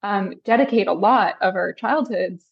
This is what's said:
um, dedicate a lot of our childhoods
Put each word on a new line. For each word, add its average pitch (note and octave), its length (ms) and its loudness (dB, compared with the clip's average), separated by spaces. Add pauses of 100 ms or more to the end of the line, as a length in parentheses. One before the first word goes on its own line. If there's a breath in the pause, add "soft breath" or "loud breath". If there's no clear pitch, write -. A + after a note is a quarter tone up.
um, G3 320 -2 (100)
dedicate A#3 420 2
a F3+ 60 0
lot G3 480 2
of F#3+ 140 0
our F3+ 180 -4
childhoods G#3+ 760 -4